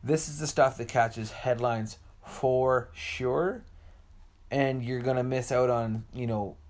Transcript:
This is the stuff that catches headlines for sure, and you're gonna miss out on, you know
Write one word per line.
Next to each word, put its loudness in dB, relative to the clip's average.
This 0
is -8
the -4
stuff 4
that -6
catches 0
headlines -2
for 2
sure, -2
and 2
you're -4
gonna 0
miss -2
out 4
on, 0
you -6
know -4